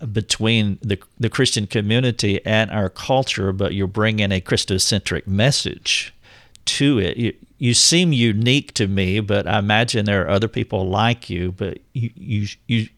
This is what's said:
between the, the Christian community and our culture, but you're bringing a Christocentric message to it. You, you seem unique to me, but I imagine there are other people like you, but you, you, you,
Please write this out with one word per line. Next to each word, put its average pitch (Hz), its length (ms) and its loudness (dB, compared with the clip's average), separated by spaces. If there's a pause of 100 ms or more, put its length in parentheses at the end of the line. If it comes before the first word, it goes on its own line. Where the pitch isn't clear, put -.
between 107 760 0
the, 101 180 -2 (180)
the 113 120 0
Christian 123 360 0
community 110 800 0
and 110 240 2
our 98 200 -2
culture, 110 640 -2
but 95 200 -2
you're 95 140 0
bringing 107 460 0
a 92 80 0
Christocentric - 840 -2
message - 880 -2 (520)
to 139 340 2
it. 90 160 0
You, 117 180 -2 (240)
you 120 160 2
seem 170 380 4
unique 117 640 2
to 104 140 0
me, 98 340 0
but 101 260 -2
I 107 120 0
imagine 107 460 2
there 98 200 2
are 76 40 -6
other 101 200 2
people 101 400 -4
like 113 400 0
you, 90 240 -4
but 92 240 -8 (160)
you, 117 220 -4
you, 104 320 -4 (200)
you, 113 200 0 (100)